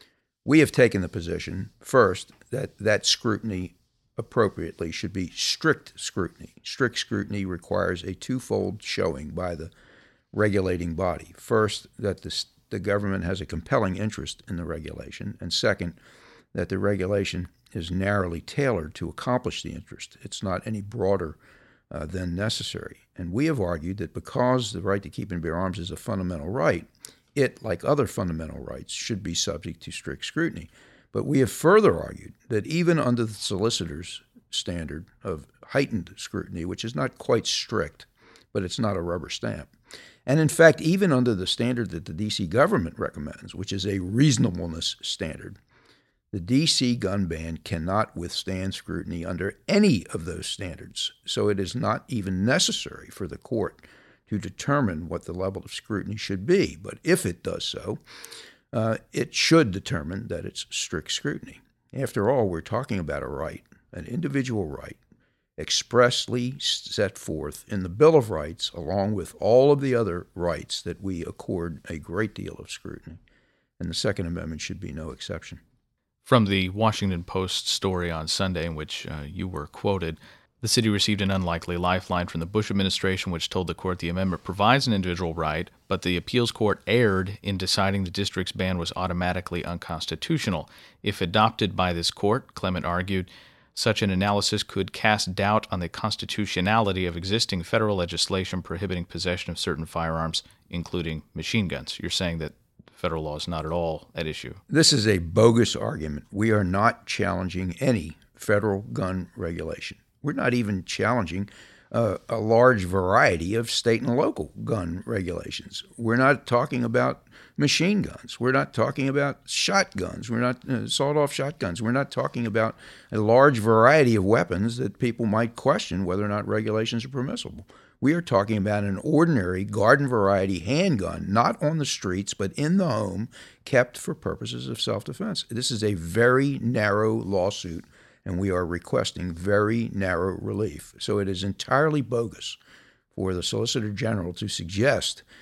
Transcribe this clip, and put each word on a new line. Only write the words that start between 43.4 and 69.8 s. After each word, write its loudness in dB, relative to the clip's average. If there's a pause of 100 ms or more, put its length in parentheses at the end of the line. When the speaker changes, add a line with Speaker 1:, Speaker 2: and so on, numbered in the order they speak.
Speaker 1:
which -8
is -4
a 0
reasonableness 2
standard, -8 (720)
the -4
D 2
C 2
gun 0
ban -6
cannot -2
withstand -6
scrutiny -8
under -4 (100)
any 6
of -8
those -8
standards. -8 (120)
So 0
it 2
is -2
not -2
even -2
necessary 0
for -8
the -8
court -4 (420)
to -2
determine -2
what -4
the -10
level -4
of -16
scrutiny -6
should -6
be. 2
But -10
if 2
it -4
does -4
so, -6 (720)
uh, 0 (160)
it -4
should 6
determine -4
that -6
it's -10
strict -6
scrutiny. -6 (340)
After 0
all, 4
we're -4
talking -4
about -4
a -6
right, -8 (300)
an -10
individual -2
right, -12 (580)
expressly 2
s-, -4
set 0
forth -8
in -4
the -4
Bill 6
of 4
Rights, -6
along 0
with -8
all 8
of 4